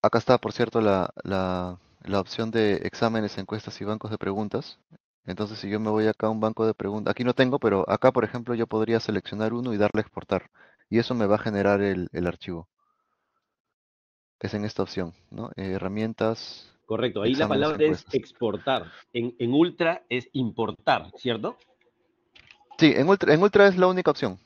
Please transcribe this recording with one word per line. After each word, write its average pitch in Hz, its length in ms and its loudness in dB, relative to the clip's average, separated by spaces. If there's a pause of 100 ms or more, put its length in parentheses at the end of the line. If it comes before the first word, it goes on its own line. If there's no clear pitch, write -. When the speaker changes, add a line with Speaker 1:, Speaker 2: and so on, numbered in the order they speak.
Speaker 1:
Acá 107 160 4
está, 120 200 4
por 107 160 -4
cierto, 117 260 0
la, 98 340 2 (100)
la, 90 540 -4 (280)
la 98 160 0
opción 113 300 -6
de 107 320 2
exámenes, 110 540 -2
encuestas 107 440 -10
y - 20 -8
bancos 107 280 -6
de 107 60 -6
preguntas. 104 640 -6 (460)
Entonces, 104 340 -6
si 101 100 -8
yo 104 120 -2
me 110 80 -2
voy 107 180 2
acá 110 200 0
a - 20 2
un 110 100 -4
banco 110 260 0
de 110 80 2
preguntas, 101 380 -4
aquí 120 140 -2
no 123 80 2
tengo, 131 260 2
pero 98 300 2
acá, 127 240 4
por 127 100 0
ejemplo, 120 320 -4
yo 113 100 0
podría 110 360 0
seleccionar 107 520 -4
uno 120 200 -4
y 104 40 -4
darle 104 220 2
a 107 40 -2
exportar. - 480 -4 (380)
Y 110 100 4
eso 123 160 -2
me 113 100 0
va 101 100 6
a 107 40 0
generar 101 420 2
el, 92 320 0
el 87 140 -2
archivo. 85 420 -8 (1700)
Es - 140 -6
en 104 100 -4
esta 107 200 -4
opción, 90 300 -6 (180)
¿no? 107 260 -12
Eh, 95 160 -6
herramientas, 110 1000 -4 (120)
Speaker 2:
Correcto, 110 360 -2
ahí 117 120 2
la 135 120 -2
Speaker 1:
exámenes, 139 200 0
Speaker 2:
palabra 151 180 0
es 156 60 4
Speaker 1:
encuestas. - 260 -4
Speaker 2:
exportar. 110 720 -4 (260)
En, 117 260 -4
en 120 160 -2
ultra 170 540 2
es 120 240 -4
importar, 113 840 -2
¿cierto? 120 400 -4 (1200)
Speaker 1:
Sí, 151 180 8
en 143 140 2
ultra, 190 240 4
en 165 100 4
ultra 202 240 8
es 190 80 4
la 185 120 6
única 180 240 2
opción. 98 340 -4